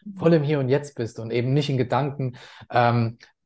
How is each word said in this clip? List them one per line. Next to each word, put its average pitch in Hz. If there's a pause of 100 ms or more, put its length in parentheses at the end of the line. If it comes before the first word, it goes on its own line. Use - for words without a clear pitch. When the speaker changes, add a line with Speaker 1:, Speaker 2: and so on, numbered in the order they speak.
Speaker 1:
Mhm. 208
Speaker 2:
voll 170
im 160
Hier 147
und 131
Jetzt 143
bist 113
und 117
eben 123
nicht 143
in 135
Gedanken, 131 (340)
ähm, 120 (280)